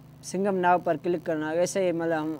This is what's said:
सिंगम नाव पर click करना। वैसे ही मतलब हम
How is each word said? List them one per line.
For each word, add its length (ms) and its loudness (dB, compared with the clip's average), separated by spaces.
सिंगम 320 -2
नाव 240 4
पर 160 0
click 260 -2
करना। 300 -4
वैसे 320 0
ही 80 2
मतलब 220 -2
हम 260 -4